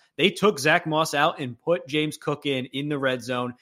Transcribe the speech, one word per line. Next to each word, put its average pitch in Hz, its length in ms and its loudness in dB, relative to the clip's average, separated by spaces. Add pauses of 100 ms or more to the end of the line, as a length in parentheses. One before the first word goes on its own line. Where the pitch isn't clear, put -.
(180)
They 175 140 6
took 185 280 2
Zach 156 280 4
Moss 156 260 0
out 151 260 2
and 123 200 -8
put 175 280 -2
James 151 300 -2
Cook 147 300 -4
in, 131 200 -2
in 143 220 -6
the 147 80 -2
red 131 240 -2
zone, 123 400 -4